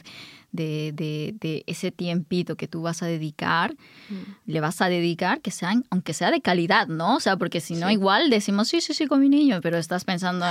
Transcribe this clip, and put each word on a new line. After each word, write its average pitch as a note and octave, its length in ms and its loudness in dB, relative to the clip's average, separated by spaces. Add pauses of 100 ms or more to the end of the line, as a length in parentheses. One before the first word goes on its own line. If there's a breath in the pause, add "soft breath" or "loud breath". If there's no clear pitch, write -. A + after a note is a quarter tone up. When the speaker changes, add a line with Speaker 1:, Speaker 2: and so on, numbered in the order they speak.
(520 loud breath)
Speaker 1:
de, D#3 420 -4
de, D3+ 460 -6
de D#3+ 260 -6
ese F3+ 260 -6
tiempito F3 680 -2
que - 100 -8
tú E3 140 -8
vas E3 220 -4
a - 20 -2
dedicar, E3 680 -2 (360 loud breath)
Speaker 2:
Mm. G#3 60 -10 (360 loud breath)
Speaker 1:
le D#3 80 -2
vas D3+ 220 -2
a F#3 80 2
dedicar, F3+ 520 0
que F#3 100 -6
sean, G#3 400 -2
aunque F3+ 220 -2
sea F3 180 0
de D#4+ 100 2
calidad, F#3 460 2
¿no? E3 280 0
O E4 60 2
sea, F#3+ 160 2
porque E3+ 240 -2
si E3 140 -6
no, E3+ 120 -2
Speaker 2:
Sí. G#3 60 4
Speaker 1:
igual G#3 360 4
decimos, G#3 380 2
"Sí, E4+ 140 0
sí, D#4+ 120 -4
sí, D4 140 -2
con C#4 140 4
mi C#4 80 6
niño", C#4 320 6
pero E3+ 160 0
estás F3 260 -2
pensando F3+ 480 -2